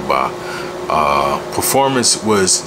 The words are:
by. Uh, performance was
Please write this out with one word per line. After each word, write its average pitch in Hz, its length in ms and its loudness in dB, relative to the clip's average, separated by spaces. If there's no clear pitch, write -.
by. 67 240 0
Uh, 71 500 2
performance 135 680 2
was 101 440 2